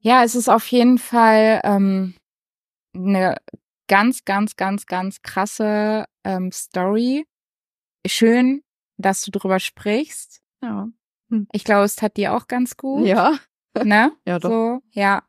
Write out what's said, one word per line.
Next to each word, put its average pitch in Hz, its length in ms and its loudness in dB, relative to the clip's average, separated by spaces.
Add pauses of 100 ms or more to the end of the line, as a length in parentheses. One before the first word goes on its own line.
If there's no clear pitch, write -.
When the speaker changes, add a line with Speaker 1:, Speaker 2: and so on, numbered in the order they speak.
Speaker 1:
Ja, 240 220 4
es 233 120 0
ist 247 140 -2
auf 226 180 2
jeden 247 300 4
Fall, 220 640 4
ähm, 196 500 0 (800)
eine 185 440 0 (500)
ganz, 214 380 0
ganz, 208 320 -4
ganz, 196 280 -4
ganz 185 360 -8
krasse, 214 840 -2 (200)
ähm, 185 260 -4
Story. 233 760 -2 (800)
Schön, 247 560 2 (360)
dass 190 240 -2
du 202 100 -10
drüber 190 280 -2
sprichst. - 840 -6 (200)
Speaker 2:
Ja. 214 260 -8 (420)
Hm. 214 220 -2
Speaker 1:
Ich 208 120 -6
glaube, 202 220 4
es 208 100 -4
tat - 220 -4
dir 202 160 -2
auch 233 140 -6
ganz 247 300 -4
gut. 277 300 -2
Speaker 2:
Ja. 214 300 2 (460)
Speaker 1:
Ne? 214 360 4
Speaker 2:
<laughs> - 60 -20
Ja, 180 140 -4
doch. 220 100 -2
Speaker 1:
So, 226 300 -2 (120)
ja. 202 380 -2